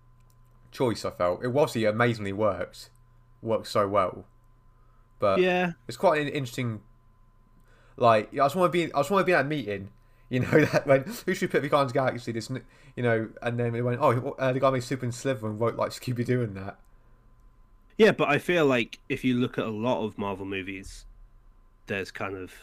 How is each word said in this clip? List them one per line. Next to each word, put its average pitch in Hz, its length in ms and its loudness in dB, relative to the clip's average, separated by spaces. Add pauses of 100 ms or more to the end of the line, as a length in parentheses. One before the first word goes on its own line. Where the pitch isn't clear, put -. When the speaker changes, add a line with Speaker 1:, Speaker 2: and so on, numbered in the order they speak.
(720)
Speaker 1:
choice, 120 320 -2
I 95 60 -4
felt. 90 340 0
It 127 40 -2
obviously 123 360 0
amazingly 107 480 0
works, 98 580 -2 (520)
works 110 280 -4
so 104 180 2
well. 98 380 0 (920)
But 101 180 4
Speaker 2:
Yeah. 180 360 2 (120)
Speaker 1:
it's - 100 -12
quite 160 240 4
an 147 60 -2
interesting, 123 540 -6 (1160)
like, 113 360 4
I 123 60 -6
just 139 180 2
wanna 180 160 4
be, 165 200 0
I - 60 0
just 143 140 0
wanna 190 120 4
be 180 100 4
at 151 80 4
a 135 60 -2
meeting, 101 420 -6 (380)
you 127 120 0
know, 117 100 -2
<laughs> 156 140 6
that 151 200 0
when, 135 200 4 (220)
"Who 185 60 -2
should 185 160 -2
we - 40 -4
put 151 100 0
the 143 60 -4
Guardians 143 220 2
of 120 40 -10
the 139 60 2
Galaxy?" 123 320 -4
This, 110 180 -8
n-, 131 140 -8 (320)
you 127 80 -4
know, 113 240 2 (120)
and 120 200 -4
then 117 120 0
we 117 100 -2
went, 120 180 -2
"Oh, 131 360 2
uh, 131 160 0
the 131 60 -2
guy 135 120 4
made 131 120 -2
Super 127 240 -6
and 120 80 -4
Slither 120 320 -4
and 107 140 -6
wrote, 113 160 0
like, 107 160 -2
Scooby-Doo 123 500 -2
and 101 140 -6
that." 95 240 -12 (1160)
Speaker 2:
Yeah, 208 140 8
but 139 160 2
I 143 100 2
feel 170 280 2
like 123 320 2 (100)
if 123 140 -4
you 127 140 2
look 123 220 -2
at 120 60 -2
a 110 60 -4
lot 110 340 -2
of 104 140 -8
Marvel 101 280 -6
movies, 98 580 -10 (800)
there's 98 240 -4
kind 98 260 -8
of 92 140 -12 (120)